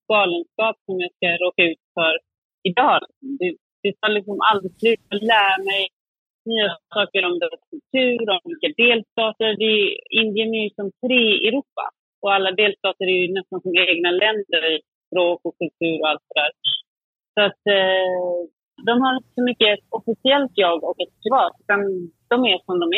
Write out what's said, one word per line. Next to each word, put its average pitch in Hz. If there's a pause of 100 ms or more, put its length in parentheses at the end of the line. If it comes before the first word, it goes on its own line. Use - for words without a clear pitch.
(120)
galenskap 202 (100)
som 190 (100)
jag 180
ska 185 (180)
råka 180
ut - (140)
för 160 (580)
idag? 220 (400)
Det, 180 (320)
det 202
tar 214
liksom 202 (120)
aldrig 190
slut. 226
Jag 202 (120)
lär 196 (140)
mig 196 (680)
nya 214 (260)
saker 196
om 175
deras 165 (100)
kultur, 247
om 180
olika 170 (140)
delstater. 226 (120)
Det 220 (100)
är, 202 (360)
Indien 220
är 220
ju 202
som 202 (140)
tre 254 (160)
i 202
Europa. - (380)
Och 202
alla 190 (120)
delstater 196
är 180
ju 175
nästan 185
som 180 (180)
egna 175 (140)
länder 208 (120)
i - (300)
språk 175
och 165
kultur 165
och 156
allt 147
det -
där. 147 (840)
Så 214
att, - (140)
eh, 185 (520)
de 233
har 262
inte -
så 247
mycket 220
ett - (120)
officiellt 262
jag 170
och 175
ett -
privat, 214
utan 202 (520)
de 240 (160)
är 180
som 180
de 170 (120)